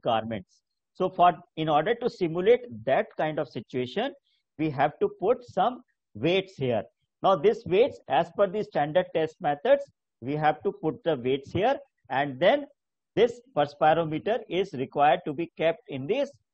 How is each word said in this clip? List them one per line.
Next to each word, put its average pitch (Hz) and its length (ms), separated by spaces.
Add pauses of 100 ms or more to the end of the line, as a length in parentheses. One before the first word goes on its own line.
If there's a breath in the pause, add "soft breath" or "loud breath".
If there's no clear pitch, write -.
garments. 110 580 (340)
So 185 160
for, 175 240 (220)
in 160 120
order 160 280
to 240 120
simulate 185 520 (260)
that 170 200 (120)
kind 156 200
of 151 100
situation, 131 640 (460)
we 156 120
have 139 300
to 202 100 (100)
put 233 240
some 233 380 (320)
weights 170 420
here. 120 260 (400)
Now 185 140
this 214 300
weights, 196 420
as 151 280
per 202 100
the 175 180
standard 156 500
test 156 260
methods, 226 440 (380)
we 131 140
have 151 260
to 202 100
put 160 320
the 165 120
weights 131 360
here, 233 240 (320)
and 135 320
then 277 260 (500)
this 233 240 (160)
perspirometer 156 840 (100)
is 185 240
required 147 540
to 156 60
be 165 260
kept 165 300
in 135 180
this 254 240 (240)